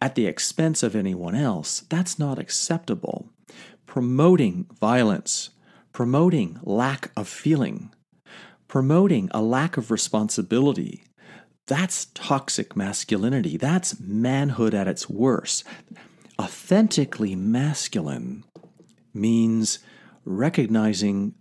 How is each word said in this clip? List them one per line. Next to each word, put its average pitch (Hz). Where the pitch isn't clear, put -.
at 135
the 113
expense 156
of 113
anyone 92
else, 110
that's 175
not 143
acceptable. -
Promoting 127
violence, 110
promoting 127
lack 123
of 101
feeling, -
promoting 139
a 107
lack 131
of 113
responsibility, 110
that's 175
toxic -
masculinity. 101
That's 175
manhood 117
at 98
its -
worst. 113
Authentically 147
masculine 107
means 113
recognizing 104